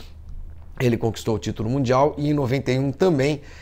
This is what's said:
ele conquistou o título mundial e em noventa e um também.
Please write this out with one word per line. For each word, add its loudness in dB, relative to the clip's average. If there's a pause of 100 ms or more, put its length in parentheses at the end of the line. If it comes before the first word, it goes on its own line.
(800)
ele 4
conquistou 0
o 0
título -4
mundial 4
e 0
em 2
noventa 0
e 2
um 0
também. 2 (200)